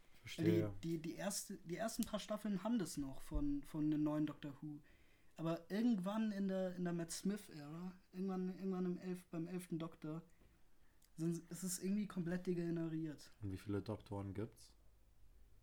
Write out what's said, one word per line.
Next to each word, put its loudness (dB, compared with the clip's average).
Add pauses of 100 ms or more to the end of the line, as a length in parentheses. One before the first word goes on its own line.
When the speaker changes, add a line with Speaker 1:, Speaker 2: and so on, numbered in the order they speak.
(380)
Speaker 1:
Weil 4
Speaker 2:
Verstehe. 6 (100)
Speaker 1:
die, 0
die, -4
die -4
erste, -4
die -4
ersten 0
paar -2
Staffeln 0
haben 4
das -2
noch -4
von, 2
von 2
dem 6
neuen 4
Doctor -4
Who. -8 (580)
Aber 0 (120)
irgendwann 4
in 2
der, 2
in -2
der 2
Matt -2
Smith-Ära, -4 (180)
irgendwann, 0
irgendwann 0
im 2
elf, -4
beim -2
elften -2
Doktor, -4 (960)
sind, 2 (120)
ist -8
es -2
irgendwie 2
komplett 0
degeneriert. 0 (100)
Speaker 2:
Und -2
wie -2
viele 0
Doktoren -4
gibt's? -6 (880)